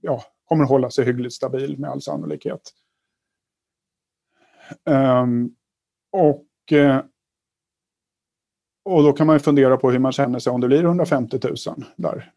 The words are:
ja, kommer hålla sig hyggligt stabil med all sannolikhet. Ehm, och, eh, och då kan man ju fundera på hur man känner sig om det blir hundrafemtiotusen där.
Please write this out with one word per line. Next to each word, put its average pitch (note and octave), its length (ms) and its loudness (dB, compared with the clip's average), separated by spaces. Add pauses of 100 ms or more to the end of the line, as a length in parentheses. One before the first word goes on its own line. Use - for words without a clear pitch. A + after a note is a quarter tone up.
ja, C3 220 -6 (260)
kommer D#3 160 2
hålla C3+ 260 2
sig C3 140 -2
hyggligt B2 300 -4
stabil C3+ 440 -8
med C3+ 120 -10
all C#3 120 -10
sannolikhet. - 720 -10 (2250)
Ehm, B2+ 600 0 (640)
och, D#3 600 0
eh, C#3+ 280 4 (1800)
och F3+ 180 2
då D3 100 6
kan D3+ 140 0
man D#3 100 4
ju C#3+ 40 2
fundera C3+ 360 4
på B2+ 140 0
hur B2+ 80 0
man C3 140 0
känner B2+ 260 -2
sig B2 140 -4
om B2 80 -4
det B2 80 0
blir C#3+ 140 4
hundrafemtiotusen D3+ 1000 -4 (120)
där. - 400 -8